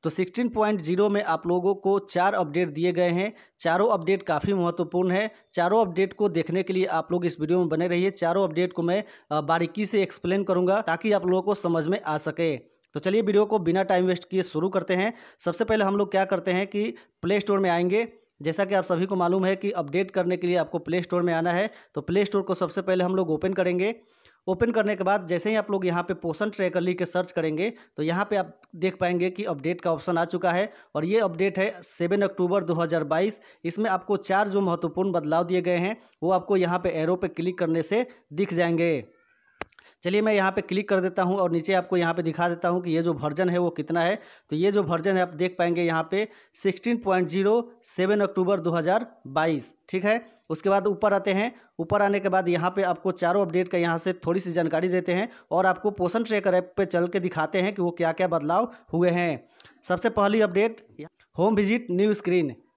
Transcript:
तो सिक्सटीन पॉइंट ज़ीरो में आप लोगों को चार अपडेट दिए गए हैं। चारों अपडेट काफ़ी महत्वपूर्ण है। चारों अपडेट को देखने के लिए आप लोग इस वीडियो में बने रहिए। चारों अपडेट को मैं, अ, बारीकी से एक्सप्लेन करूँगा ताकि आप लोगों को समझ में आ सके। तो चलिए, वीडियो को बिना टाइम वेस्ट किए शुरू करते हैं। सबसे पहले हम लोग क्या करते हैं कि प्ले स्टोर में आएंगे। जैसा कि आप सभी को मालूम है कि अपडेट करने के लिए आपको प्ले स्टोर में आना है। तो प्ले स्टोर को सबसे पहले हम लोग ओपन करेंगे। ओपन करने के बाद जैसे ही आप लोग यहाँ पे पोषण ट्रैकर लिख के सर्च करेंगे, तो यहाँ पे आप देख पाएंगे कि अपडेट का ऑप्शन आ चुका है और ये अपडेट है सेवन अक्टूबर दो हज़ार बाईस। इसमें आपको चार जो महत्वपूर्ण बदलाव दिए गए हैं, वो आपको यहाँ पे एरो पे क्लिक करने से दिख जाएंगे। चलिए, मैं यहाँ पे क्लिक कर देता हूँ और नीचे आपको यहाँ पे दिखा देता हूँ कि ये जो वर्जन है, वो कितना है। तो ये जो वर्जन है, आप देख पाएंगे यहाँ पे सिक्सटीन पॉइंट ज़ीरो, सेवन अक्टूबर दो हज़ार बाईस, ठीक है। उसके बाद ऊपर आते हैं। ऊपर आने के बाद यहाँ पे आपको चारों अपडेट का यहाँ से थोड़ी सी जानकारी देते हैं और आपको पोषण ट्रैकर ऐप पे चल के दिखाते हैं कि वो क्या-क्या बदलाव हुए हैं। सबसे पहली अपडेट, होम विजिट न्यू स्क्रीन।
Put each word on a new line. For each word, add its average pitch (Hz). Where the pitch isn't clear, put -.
तो 165
सिक्सटीन 190
पॉइंट 214
ज़ीरो 180
में 202
आप 160
लोगों 180
को 196
चार 196
अपडेट 170
दिए 165
गए 175
हैं। 185
चारों 185
अपडेट 190
काफ़ी 175
महत्वपूर्ण 175
है। 208
चारों 180
अपडेट 190
को 208
देखने 165
के 185
लिए 185
आप 160
लोग 175
इस 165
वीडियो 160
में 170
बने 160
रहिए। 180
चारों 185
अपडेट 180
को 170
मैं, 180
अ, 151
बारीकी 170
से 202
एक्सप्लेन 185
करूँगा 185
ताकि -
आप 190
लोगों 185
को 196
समझ 165
में 190
आ 151
सके। 156
तो -
चलिए, 196
वीडियो 202
को 214
बिना 175
टाइम 185
वेस्ट 180
किए 185
शुरू 180
करते 185
हैं। 202
सबसे 175
पहले 214
हम 196
लोग 202
क्या 190
करते 190
हैं 190
कि 208
प्ले 190
स्टोर 202
में 190
आएंगे। 180
जैसा 160
कि 196
आप 185
सभी 185
को 196
मालूम 185
है 190
कि 202
अपडेट 180
करने 180
के 175
लिए 175
आपको 170
प्ले 170
स्टोर 175
में 175
आना 165
है। 190
तो 147
प्ले 196
स्टोर 202
को 190
सबसे 180
पहले 185
हम 180
लोग 185
ओपन 170
करेंगे। 180
ओपन 208
करने 214
के 190
बाद 196
जैसे 175
ही 220
आप 208
लोग 190
यहाँ 175
पे 180
पोषण 170
ट्रैकर 180
लिख 180
के 180
सर्च 180
करेंगे, 160
तो 151
यहाँ 175
पे 214
आप 180
देख 180
पाएंगे 180
कि 185
अपडेट 170
का 165
ऑप्शन 165
आ 170
चुका 175
है 190
और 151
ये 208
अपडेट 190
है 202
सेवन 180
अक्टूबर 185
दो 165
हज़ार 165
बाईस। 175
इसमें 202
आपको 190
चार 202
जो 196
महत्वपूर्ण 175
बदलाव 160
दिए 180
गए 175
हैं, 196
वो 175
आपको 185
यहाँ 180
पे 180
एरो 160
पे 185
क्लिक 180
करने 165
से 226
दिख 190
जाएंगे। 170
चलिए, 196
मैं 220
यहाँ 190
पे 196
क्लिक 196
कर 196
देता 185
हूँ 185
और 180
नीचे 165
आपको 180
यहाँ 170
पे 170
दिखा 165
देता 175
हूँ 180
कि 175
ये 160
जो 170
वर्जन 151
है, 175
वो 175
कितना 170
है। 190
तो 151
ये 185
जो 202
वर्जन 165
है, 185
आप 180
देख 180
पाएंगे 170
यहाँ 160
पे 208
सिक्सटीन 214
पॉइंट 185
ज़ीरो, 202
सेवन 202
अक्टूबर 190
दो 165
हज़ार 175
बाईस, 151
ठीक 185
है। 220
उसके 160
बाद 196
ऊपर 202
आते 196
हैं। 214
ऊपर 202
आने 202
के 190
बाद 180
यहाँ 170
पे 196
आपको 180
चारों 180
अपडेट 180
का 180
यहाँ 170
से 180
थोड़ी 175
सी 180
जानकारी 165
देते 180
हैं 202
और 185
आपको 202
पोषण 190
ट्रैकर 202
ऐप 180
पे 196
चल 175
के 185
दिखाते 175
हैं 202
कि 202
वो 175
क्या-क्या 170
बदलाव 170
हुए 175
हैं। 170
सबसे 180
पहली 214
अपडेट, 208
होम 202
विजिट 220
न्यू 202
स्क्रीन। 175